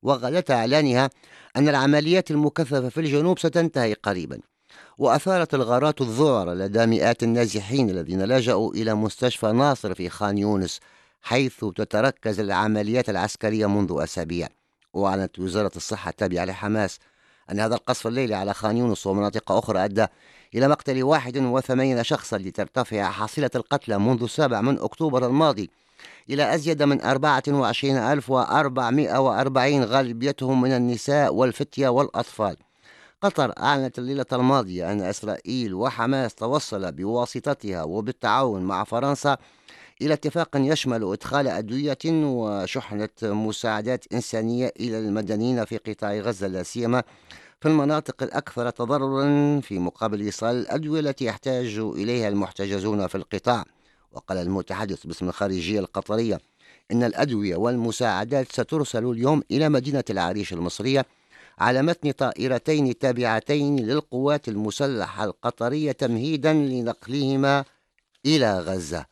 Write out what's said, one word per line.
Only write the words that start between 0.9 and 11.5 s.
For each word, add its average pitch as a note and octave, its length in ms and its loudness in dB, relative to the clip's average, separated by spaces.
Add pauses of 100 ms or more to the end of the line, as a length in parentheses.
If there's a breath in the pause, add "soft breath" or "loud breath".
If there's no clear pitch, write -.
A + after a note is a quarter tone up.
أن C#3+ 140 4
العمليات D3 640 4
المكثفة D3 580 0
في D3+ 100 -6
الجنوب D#3 400 2
ستنتهي D#3 540 2
قريباً. E2 460 -4 (580 loud breath)
وأثارت D#3 560 2
الغارات C3 480 2
الذعر A#2 520 2
لدى G2+ 320 2
مئات A2+ 380 4
النازحين A2+ 640 2
الذين F#2 340 -2
لجأوا A2+ 500 2
إلى A2 200 0
مستشفى A2 580 0
ناصر B2 420 2
في F2+ 160 -6
خان G#2 280 -2
يونس، G2+ 420 0 (420 soft breath)
حيث B2+ 440 -2 (100)